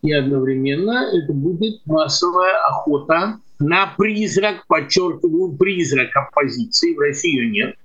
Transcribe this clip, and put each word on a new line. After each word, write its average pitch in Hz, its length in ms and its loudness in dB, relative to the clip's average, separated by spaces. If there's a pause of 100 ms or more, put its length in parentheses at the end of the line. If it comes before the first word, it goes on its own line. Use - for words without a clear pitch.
И 151 100 0
одновременно 139 1000 0
это 160 180 0
будет 175 540 -2
массовая 175 720 0 (100)
охота 160 720 0 (200)
на 175 360 2
призрак, 202 720 0
подчеркиваю, 170 840 0
призрак 156 640 0
оппозиции. 131 800 0
В 147 40 -8
России 143 380 0
ее 117 140 0
нет. 104 340 -2